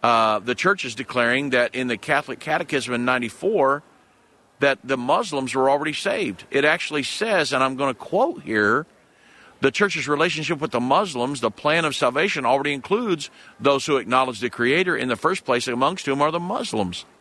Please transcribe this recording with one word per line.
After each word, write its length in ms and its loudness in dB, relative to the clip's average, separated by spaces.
uh, 380 4
the 160 -4
church 280 0
is 120 -8
declaring 560 0
that 240 2
in 120 -4
the 80 -2
Catholic 440 -4
Catechism 520 -4
in 140 -2
ninety-four 760 0
that 240 2
the 140 -2
Muslims 560 -2
were 160 4
already 240 0
saved. 560 -4
It 160 2
actually 380 0
says, 500 0
and 100 4
I'm 120 0
gonna 180 0
quote 480 -2
here, 460 2
"The 80 4
church's 380 -2
relationship 520 0
with 120 -4
the 80 0
Muslims, 600 0
the 120 0
plan 340 0
of 100 -2
salvation 520 0
already 260 2
includes 560 -2
those 260 2
who 120 2
acknowledge 420 0
the 100 -2
Creator 480 0
in 100 -2
the 80 0
first 300 -2
place, 220 0
amongst 400 0
whom 140 0
are 100 2
the 80 -2
Muslims. 680 -4